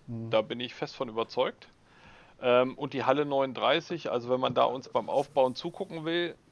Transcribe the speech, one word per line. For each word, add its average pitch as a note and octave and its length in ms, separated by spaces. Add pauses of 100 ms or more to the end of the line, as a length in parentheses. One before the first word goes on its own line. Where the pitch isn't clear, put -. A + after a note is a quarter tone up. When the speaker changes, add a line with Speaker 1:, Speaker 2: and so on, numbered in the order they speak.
Speaker 1:
Mhm. A2+ 240
Speaker 2:
Da A2 120
bin A#2+ 180
ich B2 140
fest - 220
von C3 120
überzeugt. A#2 600 (720)
Ähm, B2+ 380
und C#3+ 140
die B2 120
Halle C#3 200
neununddreißig, C3+ 840
also A#2+ 200
wenn B2+ 100
man B2+ 140
da B2+ 100
uns B2 240
beim A2+ 200
Aufbauen C3 460
zugucken E3+ 500
will, E3 300 (180)